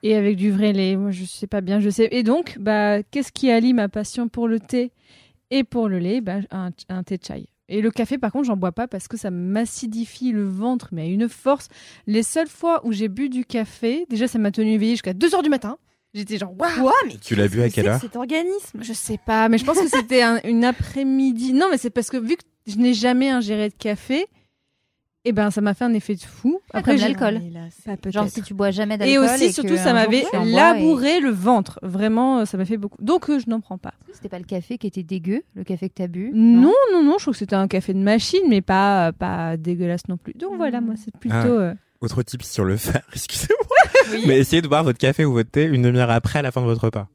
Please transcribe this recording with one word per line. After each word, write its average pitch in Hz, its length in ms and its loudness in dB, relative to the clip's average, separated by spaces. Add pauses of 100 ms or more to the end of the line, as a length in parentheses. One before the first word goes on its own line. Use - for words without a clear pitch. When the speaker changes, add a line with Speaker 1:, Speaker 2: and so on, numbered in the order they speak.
Speaker 1:
et 214 120 2
avec 202 220 2
du 202 140 0
vrai 208 200 2
lait, 190 240 0
moi, 202 160 -2
je 185 140 -8
sais - 220 -12
pas 202 120 -4
bien, 196 220 0
je 202 80 2
sais. 220 220 2
Et 247 120 0
donc, 285 340 0
bah, 208 460 0
qu'est-ce - 300 -6
qui 262 180 0
allie 233 220 4
ma 214 160 0
passion 214 400 -6
pour 233 180 -4
le 226 140 -2
thé 247 320 -4 (580)
et 269 140 0
pour 226 240 -2
le 185 100 -2
lait ? 196 220 -2
Bah, 196 160 -6 (140)
un, 185 180 -8 (180)
un 185 160 -8
thé 185 180 -8
chai. - 260 -14 (240)
Et 202 120 -2
le 220 80 2
café, 254 260 -2
par 240 140 -4
contre, 277 140 -2
j'en 220 120 -2
bois 180 140 -2
pas 233 160 -6
parce 196 200 -12
que - 80 -12
ça 214 140 -8
m'acidifie 220 1040 -4
le 214 120 -2
ventre, 208 480 -4
mais 165 120 -8
à - 20 -6
une 202 240 0
force. - 380 -2 (400)
Les 214 160 0
seules 320 240 -2
fois 330 360 -2
où 233 80 -4
j'ai 214 180 -2
bu 247 200 -4
du 254 160 -6
café, 240 640 -4
déjà, 240 180 -2
ça 233 120 -2
m'a 208 100 2
tenu 220 220 0
éveillée 220 220 2
jusqu'à 190 200 -6
deux 320 220 2
heures 359 80 2
du 302 80 2
matin. 254 260 -4 (380)
J'étais 208 240 -8
genre, 185 200 -10
waouh ! 330 220 -2
Speaker 2:
Quoi ? 262 120 4 (120)
Mais 160 160 -8
Speaker 3:
Tu - 140 -2
l'as 104 120 4
bu 101 140 0
à 120 40 2
Speaker 2:
qu'est-ce 113 100 0
que 113 60 0
Speaker 3:
quelle 101 80 2
heure ? 107 120 2
Speaker 2:
c'est 233 60 -10
que 190 60 -14
cet - 20 -10
organisme ? 311 680 -4
Speaker 1:
Je 226 120 -12
sais 214 300 -8
pas, 220 260 2
mais 226 100 6
je 254 60 -6
pense 311 140 2
que 359 80 2
c'était 254 360 2
un, 233 220 2
une 233 200 2
après-midi. 262 880 0
Non, 311 160 4
mais 302 80 0
c'est 247 140 -4
parce - 180 -4
que 262 80 -4
vu 247 200 -2
que - 60 -16 (220)
je 202 120 -8
n'ai 247 180 4
jamais 247 340 2
ingéré 214 400 -2
de 196 60 -16
café, 254 500 -4 (1000)
eh 240 80 0
ben, 208 180 2
ça 214 80 -4
m'a 208 140 0
fait 214 100 -6
un 240 100 2
effet 208 220 -2
de 175 60 -14
fou. 330 400 -4 (120)
Speaker 4:
Ah, - 60 -4
Speaker 1:
Après, 262 140 2
Speaker 4:
comme - 80 4
Speaker 1:
j'ai 320 80 2
Speaker 4:
l'alcool. 190 340 -2
Speaker 2:
Mais 170 60 -12
là, 170 220 -14
c'est - 200 -20
Speaker 1:
Bah, 190 60 -8
peut-être. 190 160 -10
Speaker 4:
Genre, 208 160 -2
si 214 120 -8
tu 196 120 -12
bois 196 180 0
jamais 208 240 -2
Speaker 1:
Et - 20 -6
Speaker 4:
d'alcool 269 280 4
Speaker 1:
aussi, 262 180 2
Speaker 4:
et - 80 4
Speaker 1:
surtout, 247 200 -2
Speaker 4:
que 330 40 2
Speaker 1:
ça - 60 0
Speaker 4:
un - 60 0
jour 247 80 4
Speaker 1:
m'avait 226 260 4 (100)
Speaker 4:
tu - 60 -2
en - 80 0
bois 226 40 0
et 226 40 2
Speaker 1:
labouré 311 680 4
le 277 100 0
ventre. 208 540 0
Vraiment, 220 640 0
ça 202 120 -8
m'a 185 60 -2
fait 208 140 -4
beaucoup. 202 260 -8
Donc, 330 260 0
euh, 294 80 2
je 233 120 -4
n'en 226 100 -2
prends 190 180 -14
pas. - 160 -14 (200)
Speaker 4:
C'était 208 160 -16
pas 180 100 -14
le 180 60 -16
café 190 320 -8
qui 214 100 -8
était 190 160 -8
dégueu, 190 400 -4 (120)
le 190 100 -12
café 190 240 -6
que - 60 -20
t'as 180 120 -6
bu ? 185 260 -8
Speaker 1:
Non, 233 280 8
Speaker 4:
Non, 311 120 8 (200)
Speaker 1:
non, 339 100 6
non, 294 140 6
je - 80 -4
trouve 269 80 -2
que - 60 -6
c'était 202 180 -2
un 196 100 2
café 190 260 -2
de 190 60 0
machine, 214 480 2
mais 208 140 6
pas, 190 500 2
pas 170 460 -4
dégueulasse 175 500 -4
non 180 100 -4
plus. - 180 -14
Donc 381 180 -8
Speaker 4:
Hmm. 370 40 -8
Speaker 1:
voilà, 277 220 -2
moi, 226 180 -4
c'est - 180 -14
plutôt, 214 200 -4
Speaker 3:
Ah 190 120 2
ouais. 240 100 4
Speaker 1:
euh, 180 160 0 (280)
Speaker 3:
Autre 120 220 -2
tip 123 180 -10
sur - 220 -4
le 95 140 2
fer, - 300 -4
<laughs> - 60 -20
excusez-moi. - 520 -2 (480)
Speaker 2:
Oui. 226 120 -2
Speaker 3:
Mais 131 140 6
essayez 156 220 2
de 156 80 -4
boire 151 160 2
votre 123 140 0
café 139 260 2
ou 139 80 0
votre 113 180 0
thé 151 140 2
une 143 160 2
demi-heure 123 300 2
après 117 300 0
la 131 100 -4
fin 127 100 -2
de 123 40 0
votre 117 200 0
repas. 107 300 -4